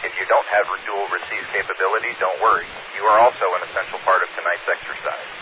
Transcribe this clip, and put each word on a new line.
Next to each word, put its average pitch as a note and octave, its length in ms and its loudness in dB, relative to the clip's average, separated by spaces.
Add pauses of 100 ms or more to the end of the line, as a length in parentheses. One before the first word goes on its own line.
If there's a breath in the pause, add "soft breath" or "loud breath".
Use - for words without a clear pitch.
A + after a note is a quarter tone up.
If - 160 -6
you F#2+ 80 -4
don't A#2 240 4
have G#2 160 4 (160)
dual G2+ 240 -4
receive F#2 480 -6
capability, G2 640 -2
don't F#2 240 0
worry. G#2 240 4 (320)
You G#2 80 0
are G#2+ 160 8
also A#2+ 320 6
an F2+ 160 -2
essential F#2+ 320 -6
part F#2+ 160 4
of F2 160 -2
tonight's F2 320 -2
exercise. - 640 -4 (100)